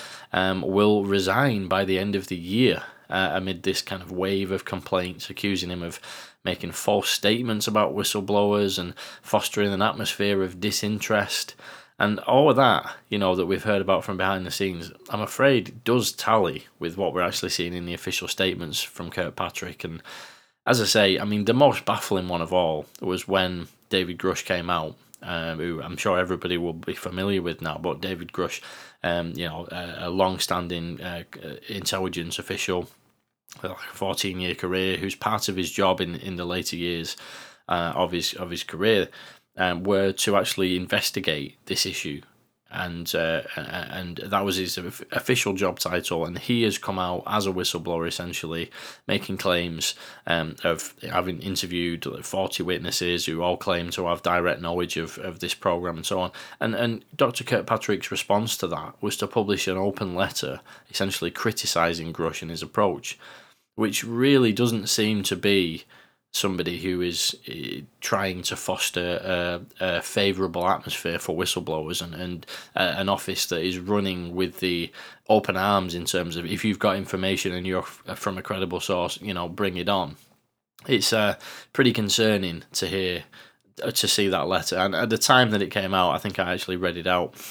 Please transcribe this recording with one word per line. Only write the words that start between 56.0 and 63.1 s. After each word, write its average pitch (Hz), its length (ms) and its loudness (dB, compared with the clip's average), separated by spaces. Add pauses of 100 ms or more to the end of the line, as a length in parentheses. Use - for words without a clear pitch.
so 92 140 0
on. 90 120 -2 (260)
And, 113 160 0
and 117 300 0 (100)
Doctor 123 300 2
Kirkpatrick's 107 640 0
response 104 460 2
to 95 100 -2
that 80 340 -8
was 104 180 -2
to 101 100 -2
publish 101 400 2
an 92 100 0
open 95 380 0
letter, - 440 -2 (300)
essentially 95 400 -2
criticising 85 800 0
Grush 80 300 -4
and 82 80 -8
his 80 140 -8
approach, 87 520 0 (600)